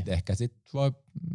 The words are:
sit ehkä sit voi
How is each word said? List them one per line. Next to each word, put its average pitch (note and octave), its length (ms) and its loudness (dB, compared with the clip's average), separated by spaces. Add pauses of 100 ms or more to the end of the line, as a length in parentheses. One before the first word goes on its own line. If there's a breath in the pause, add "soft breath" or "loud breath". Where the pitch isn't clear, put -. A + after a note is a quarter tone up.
sit - 40 -4
ehkä F2+ 260 0
sit A#2+ 200 -2 (180)
voi C#3 200 4 (420)